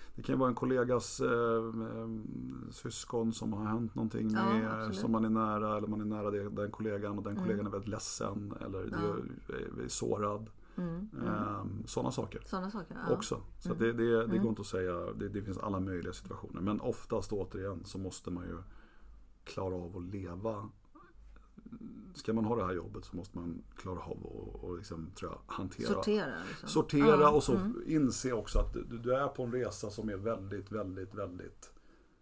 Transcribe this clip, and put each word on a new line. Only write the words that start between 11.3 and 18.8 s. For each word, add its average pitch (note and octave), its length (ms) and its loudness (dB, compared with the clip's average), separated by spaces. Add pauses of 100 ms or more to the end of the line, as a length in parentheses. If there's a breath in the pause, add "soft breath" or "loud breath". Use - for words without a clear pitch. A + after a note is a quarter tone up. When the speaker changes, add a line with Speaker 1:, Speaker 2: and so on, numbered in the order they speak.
Speaker 1:
såna B2 240 0
saker. A#2 360 -4
Speaker 2:
Såna F#3+ 240 -2
saker, G#3 260 -8 (120)
ja. B2+ 60 4
Speaker 1:
Också. - 260 -2 (180)
Så - 140 -2
att E2 80 0
Speaker 2:
Mm. A#2 160 4
Speaker 1:
det, A#2 80 4
det, A#2 140 6
det A2+ 60 4
Speaker 2:
Mm. A2+ 180 4
Speaker 1:
går A2+ 60 6
inte G#2 120 0
att G2 60 -6
säga, F2+ 460 0
det, G#2 160 -4
det G2+ 140 -2
finns G2 160 -4
alla G2 220 0
möjliga F#2 320 -2
situationer. - 480 -8
Men G#2 200 2
oftast, A2+ 520 0
återigen, G2 520 -2
så F#2+ 140 -6
måste F#2 320 -6
man F2+ 140 -4
ju F2 140 -6 (840 soft breath)